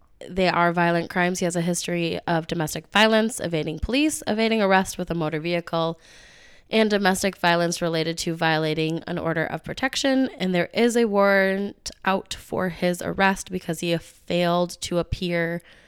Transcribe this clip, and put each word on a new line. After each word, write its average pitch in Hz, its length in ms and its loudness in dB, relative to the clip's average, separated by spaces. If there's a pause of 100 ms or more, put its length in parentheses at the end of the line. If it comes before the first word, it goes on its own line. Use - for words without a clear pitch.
(300)
they 180 180 2
are 170 240 4
violent 170 380 2
crimes. 180 300 0
He 185 60 -2
has 170 100 -2
a 170 60 0
history 170 680 -2
of 165 200 0
domestic 160 400 -4
violence, 220 520 4
evading 160 400 -4
police, 294 480 0
evading 220 340 2
arrest 190 360 2
with 180 140 -6
a 170 40 -2
motor 160 240 -2
vehicle, 165 600 -2 (720)
and 220 200 2
domestic 196 480 2
violence 170 440 2
related 165 380 -2
to 165 160 -4
violating 160 720 0
an 175 100 -4
order 165 280 -2
of - 180 -8
protection. 262 760 -2
And 185 180 -2
there 175 180 0
is 233 220 2
a 240 100 4
warrant 196 840 2 (140)
out 190 280 -2
for - 360 -4
his 180 320 -2
arrest 190 500 0
because 175 280 -6
he 170 180 0
failed 175 840 -2
to 175 180 -2
appear 170 640 -4 (260)